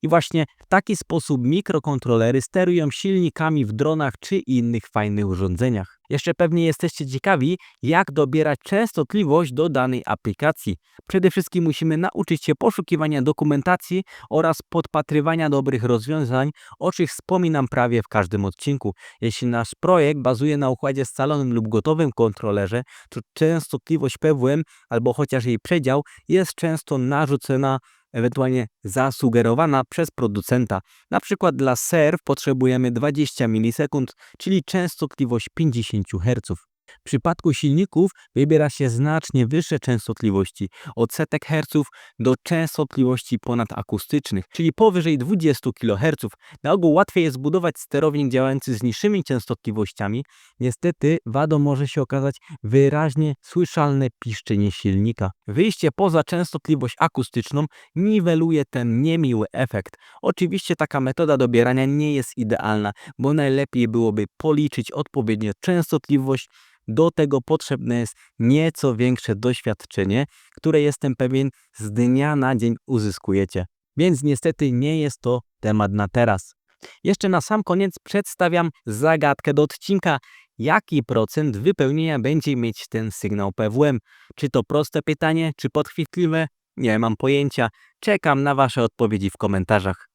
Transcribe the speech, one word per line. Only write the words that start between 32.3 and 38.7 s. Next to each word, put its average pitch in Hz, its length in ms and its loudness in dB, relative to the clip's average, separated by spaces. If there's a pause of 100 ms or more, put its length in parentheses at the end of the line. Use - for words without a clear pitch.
dwadzieścia 135 580 0
milisekund, 117 640 0 (260)
czyli 190 280 0
częstotliwość 143 880 -2
pięćdziesięciu 113 640 -2
herców. 104 480 -2 (340)
W - 20 -20
przypadku - 520 0
silników 170 560 2 (240)
wybiera 147 360 4